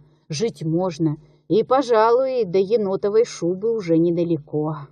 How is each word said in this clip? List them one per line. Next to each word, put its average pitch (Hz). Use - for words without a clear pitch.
Жить 160
можно. 160
И, 214
пожалуй, 240
до 185
енотовой 202
шубы 190
уже 165
недалеко. 156